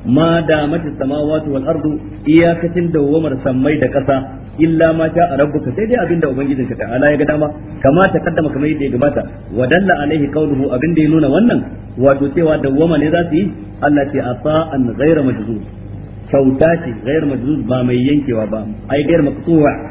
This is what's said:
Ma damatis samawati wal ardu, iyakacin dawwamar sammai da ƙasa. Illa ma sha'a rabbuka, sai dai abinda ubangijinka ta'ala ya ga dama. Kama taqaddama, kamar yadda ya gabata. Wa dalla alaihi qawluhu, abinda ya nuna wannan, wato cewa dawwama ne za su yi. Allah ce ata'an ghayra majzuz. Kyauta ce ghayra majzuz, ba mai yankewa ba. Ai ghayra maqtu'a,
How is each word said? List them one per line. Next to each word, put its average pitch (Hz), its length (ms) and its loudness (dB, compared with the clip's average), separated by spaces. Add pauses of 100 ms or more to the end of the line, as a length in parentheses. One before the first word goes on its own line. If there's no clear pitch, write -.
Ma 165 400 2
damatis 151 560 0
samawati 151 500 -2
wal 135 160 -4
ardu, 151 260 -2 (360)
iyakacin 170 640 2
dawwamar 147 500 0
sammai 139 380 0
da 131 80 2
ƙasa. 135 300 0 (420)
Illa 165 320 4
ma 160 160 0
sha'a 170 320 0
rabbuka, 143 320 0
sai 214 160 -2
dai 240 160 2
abinda 165 240 0
ubangijinka 131 480 -2
ta'ala 139 360 0
ya 147 60 2
ga 147 140 2
dama. 151 160 0 (320)
Kama 175 320 4
taqaddama, 160 400 0
kamar 139 160 -2
yadda 147 160 -2
ya 135 80 -2
gabata. 123 300 0 (340)
Wa 120 100 0
dalla 190 280 2 (100)
alaihi 147 260 0
qawluhu, 143 380 0
abinda 156 340 0
ya 151 80 4
nuna 156 220 4
wannan, 180 280 4 (360)
wato 139 400 2
cewa 160 240 2
dawwama 147 400 2
ne 147 100 2
za 170 200 2
su 151 60 -2
yi. 185 160 0 (280)
Allah 143 320 2
ce 135 80 -2
ata'an 135 640 -2 (160)
ghayra 151 240 4
majzuz. 110 400 -4 (640)
Kyauta 139 480 4
ce 165 160 -6 (140)
ghayra 147 200 0
majzuz, 135 380 -2
ba 123 200 -2
mai 123 120 0
yankewa 127 500 0
ba. 107 220 -6 (220)
Ai 143 180 2
ghayra 165 160 4
maqtu'a, 143 480 2 (200)